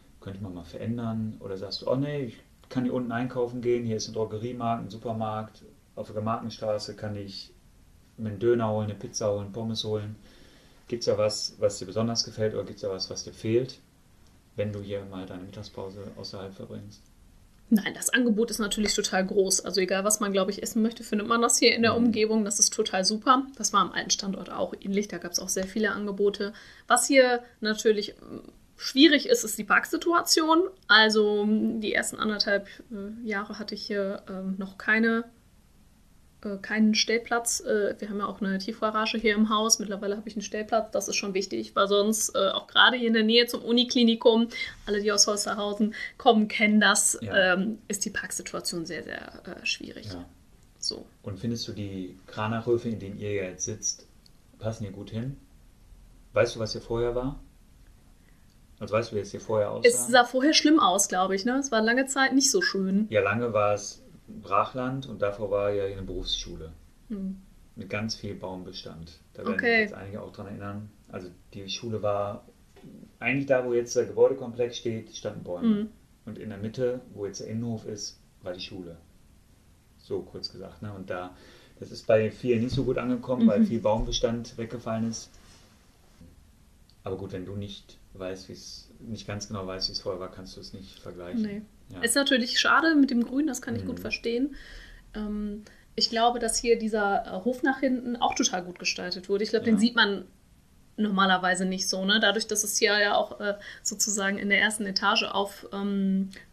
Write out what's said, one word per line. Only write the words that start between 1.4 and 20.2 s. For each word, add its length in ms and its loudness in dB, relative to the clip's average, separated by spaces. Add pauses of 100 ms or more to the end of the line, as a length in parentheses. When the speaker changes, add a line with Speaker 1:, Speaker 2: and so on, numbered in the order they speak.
Speaker 1:
Oder 180 -8
sagst 240 -8
du, 60 -6
„Oh 80 4
nee, 300 -2
ich 100 -10 (320)
kann 160 -2
hier 100 0
unten 160 -4
einkaufen 520 -2
gehen, 220 2
hier 120 0
ist 120 -6
ein 60 -10
Drogeriemarkt, 680 -4
ein 60 -10
Supermarkt, 720 -6 (320)
auf 160 -10
der 100 -4
Markenstraße 720 -4
kann 220 -8
ich 360 -12 (640)
mir 140 -6
einen 80 -8
Döner 320 4
holen, 200 -2
eine 80 -8
Pizza 340 -2
holen, 200 -4
Pommes 300 -6
holen.“ 320 -4 (720)
Gibt's 200 -6
ja 120 2
was, 400 0
was 200 2
dir 80 -10
besonders 380 0
gefällt 300 -2
oder 100 -2
gibt's 180 -12
ja 80 -2
was, 200 -6
was 140 -10
dir 100 -14
fehlt, 460 0 (760)
wenn 160 -2
du 100 -8
hier 220 -6
mal 200 -12
deine 200 -12
Mittagspause 560 -12 (180)
außerhalb 340 -12
verbringst? 480 -16 (680)
Speaker 2:
Nein, 240 2
das 160 -6
Angebot 400 2
ist 80 -8
natürlich 360 -2
total 300 0
groß. 400 2
Also 160 -2
egal, 220 2
was 160 2
man, 140 -2